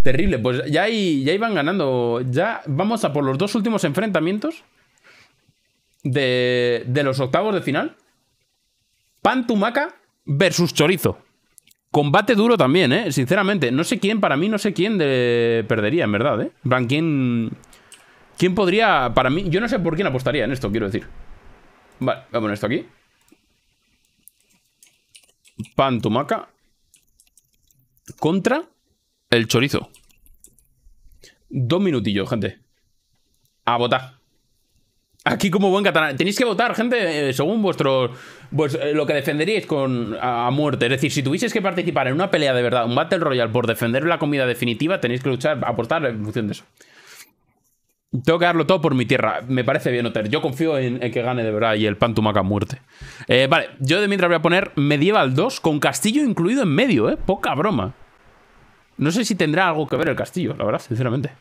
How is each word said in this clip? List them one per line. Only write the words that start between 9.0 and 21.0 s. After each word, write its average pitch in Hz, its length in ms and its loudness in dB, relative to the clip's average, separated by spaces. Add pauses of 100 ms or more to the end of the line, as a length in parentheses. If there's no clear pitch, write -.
Pan 240 260 0
tumaca 240 500 0 (280)
versus 165 480 2
chorizo. 151 460 2 (720)
Combate 165 440 4
duro 220 240 4
también, 143 340 4
¿eh? 190 200 0
Sinceramente, 156 600 0
no 143 100 0
sé 190 160 -2
quién, 202 220 0
para 160 160 2
mí 180 120 0
no 214 100 -2
sé - 160 -2
quién 202 240 0
de-, 120 680 2
perdería, 117 380 0
en 107 80 0
verdad, 113 300 0
¿eh? 320 100 -6 (100)
En 131 60 -4
plan, 127 180 2
¿quién, 131 640 0 (840)
quién 180 180 2
podría, 180 600 2
para 127 160 2
mí, 190 180 -2
yo 175 120 0
no 233 80 -4
sé 226 100 -2
por 160 180 -2
quién 190 100 -2
apostaría 127 380 -2
en 131 80 -2
esto, 123 180 -4
quiero 107 160 -2
decir. 95 220 -6 (920)